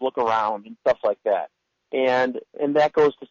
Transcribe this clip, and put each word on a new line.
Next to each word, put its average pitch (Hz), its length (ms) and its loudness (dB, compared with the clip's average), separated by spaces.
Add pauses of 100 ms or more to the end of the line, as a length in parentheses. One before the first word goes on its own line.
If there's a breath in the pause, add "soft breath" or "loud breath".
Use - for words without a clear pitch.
look 131 160 -4
around, 110 480 -2
and 113 160 -20
stuff 123 220 0
like 104 200 0
that. 92 260 -2 (420)
And, 127 480 0 (200)
and 143 160 -2
that 151 180 2
goes 147 240 4
to 131 140 -20